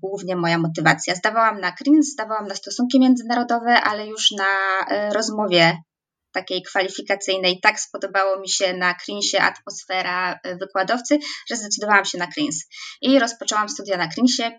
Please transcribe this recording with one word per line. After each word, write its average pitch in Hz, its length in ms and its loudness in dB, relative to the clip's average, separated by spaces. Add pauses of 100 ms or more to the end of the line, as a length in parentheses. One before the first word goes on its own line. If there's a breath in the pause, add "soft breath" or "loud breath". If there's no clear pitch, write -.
głównie 185 320 -6
moja 170 220 2
motywacja. 160 580 0
Zdawałam 214 440 0
na 180 120 -2
Krins, 285 400 4
zdawałam 214 360 -6
na 196 80 -10
stosunki 247 440 0
międzynarodowe, 240 840 4
ale 214 260 -2
już 220 240 0
na, 196 580 0
e, 208 240 0
rozmowie 202 640 2 (540)
takiej 185 320 -6
kwalifikacyjnej 190 960 -2
tak 214 200 2
spodobało 196 600 -2
mi 190 100 -10
się 185 240 0
na 180 200 0
Krinsie 202 480 -2
atmosfera, 180 1040 -4
e, 180 120 -8
wykładowcy, 196 640 0 (300 loud breath)
że 233 60 -4
zdecydowałam 208 500 0
się 185 120 -6
na 175 100 -2
Krins. - 380 -4 (360 loud breath)
I 262 180 6
rozpoczęłam 214 500 0
studia 202 280 -4
na 170 100 0
Krinsie 233 520 0